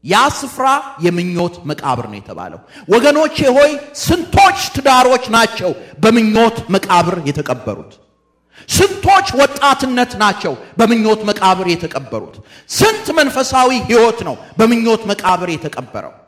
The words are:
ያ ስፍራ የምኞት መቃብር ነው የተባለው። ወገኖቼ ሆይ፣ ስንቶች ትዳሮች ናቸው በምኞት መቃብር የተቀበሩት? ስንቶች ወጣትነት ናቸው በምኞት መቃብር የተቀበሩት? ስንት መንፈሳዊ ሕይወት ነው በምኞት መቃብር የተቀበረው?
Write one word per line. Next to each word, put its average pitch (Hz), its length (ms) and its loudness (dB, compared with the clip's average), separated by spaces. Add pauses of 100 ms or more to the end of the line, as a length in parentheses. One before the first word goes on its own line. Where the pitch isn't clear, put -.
ያ 175 120 0 (140)
ስፍራ 269 360 -6 (320)
የምኞት 175 560 -2 (120)
መቃብር 131 420 -4
ነው 104 100 -14
የተባለው። 92 420 -16 (280)
ወገኖቼ 294 480 2 (160)
ሆይ፣ 294 200 4 (240)
ስንቶች - 640 2 (140)
ትዳሮች 254 560 4
ናቸው 220 420 0 (280)
በምኞት 220 580 2 (120)
መቃብር 180 540 0
የተቀበሩት? 127 720 -6 (760)
ስንቶች 381 680 2
ወጣትነት 262 800 0
ናቸው 196 380 -2 (220)
በምኞት 220 500 2
መቃብር 190 440 0
የተቀበሩት? 156 680 -8 (360)
ስንት - 420 0
መንፈሳዊ 262 580 0 (100)
ሕይወት 226 400 2
ነው 160 140 -8 (200)
በምኞት 226 520 2
መቃብር 180 440 -2
የተቀበረው? 143 640 -10 (160)